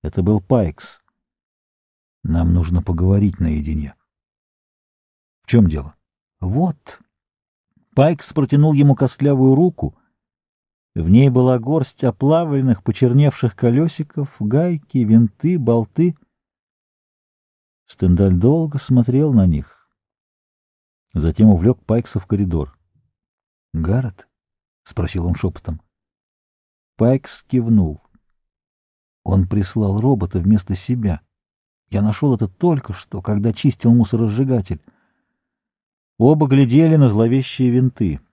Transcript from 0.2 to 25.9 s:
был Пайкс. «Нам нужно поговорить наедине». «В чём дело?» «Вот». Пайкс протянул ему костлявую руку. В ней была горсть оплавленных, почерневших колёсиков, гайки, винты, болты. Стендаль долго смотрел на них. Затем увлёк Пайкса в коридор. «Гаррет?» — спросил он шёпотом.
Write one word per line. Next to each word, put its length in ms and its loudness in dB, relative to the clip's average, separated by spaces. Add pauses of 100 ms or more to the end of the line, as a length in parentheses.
был 180 2
Пайкс. 600 -4 (1200)
«Нам 300 -2
нужно 280 -2
поговорить 560 0
наедине». 560 -6 (1500)
«В 60 -20
чём 200 4
дело?» 260 -8 (460)
«Вот». 600 -6 (920)
Пайкс 380 0
протянул 400 2
ему 220 4
костлявую 600 2
руку. 440 -2 (960)
В 160 -2
ней 180 6
была 300 2
горсть 440 -6
оплавленных, 800 0
почерневших 720 0
колёсиков, 840 -4
гайки, 580 -4
винты, 600 2
болты. 580 -2 (1700)
Стендаль 480 0
долго 440 0
смотрел 560 0
на 120 4
них. 440 -6 (1200)
Затем 380 2
увлёк 340 0
Пайкса 360 -4
в 60 -20
коридор. 500 -4 (960)
«Гаррет?» — 560 -6 (560)
спросил 420 -6
он 80 -2
шёпотом. 480 -8 (1120)